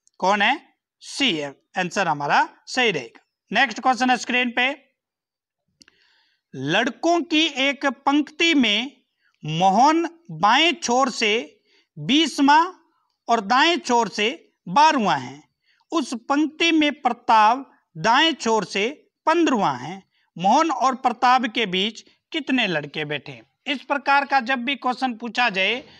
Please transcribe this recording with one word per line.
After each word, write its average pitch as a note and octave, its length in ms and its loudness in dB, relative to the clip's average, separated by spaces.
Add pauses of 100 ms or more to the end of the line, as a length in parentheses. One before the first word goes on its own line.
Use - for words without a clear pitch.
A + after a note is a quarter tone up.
(200)
कौन G3+ 220 0
है? B3 180 0 (400)
सी - 380 -4
है, C#3+ 120 -6 (280)
आंसर F#3 300 -4
हमारा D#3+ 400 0 (200)
सही A#3+ 240 0
रहेगा। B2+ 340 -10 (260)
नेक्स्ट A#3 280 -2
क्वेश्चन B3+ 300 0
है B3 80 2
स्क्रीन B3 340 -2
पे, B3 180 0 (1800)
लड़कों A#3 680 -2
की D#4 240 0 (120)
एक C#4 280 -2
पंक्ति D4 680 0
में A#3+ 380 0 (520)
मोहन F#3+ 680 2 (220)
बाएं A#3 420 2
छोर B3+ 360 0
से A#3 500 -4 (380)
बीसवाँ C#4+ 640 2 (680)
और A#3 140 2
दाएं C#4 360 2
छोर A#3 320 0
से A3 440 -6 (140)
बारहवाँ A3+ 520 4
है, C3 240 -14 (480)
उस D#4+ 220 -4 (160)
पंक्ति D4+ 420 0
में D4+ 200 2 (100)
प्रताप A#3 680 2 (260)
दाएं B3 380 2
छोर A3 320 -2
से G#3 240 -4 (360)
पन्द्रहवाँ C#4 540 2
है, E3 240 -12 (340)
मोहन C4 340 2
और B3+ 240 -2
प्रताप B3 500 2
के A3+ 200 -2
बीच F#3+ 360 -4 (300)
कितने C4 360 -2
लड़के D3+ 380 -4
बैठे D3 260 -8
हैं? A2+ 140 -20 (220)
इस C4+ 140 -6
प्रकार C#4 440 -2
का C#4 140 0
जब B3 240 -4
भी C4+ 120 -4
क्वेश्चन B3 380 -4
पूछा A#3+ 360 -2
जाए G3 340 -2 (160)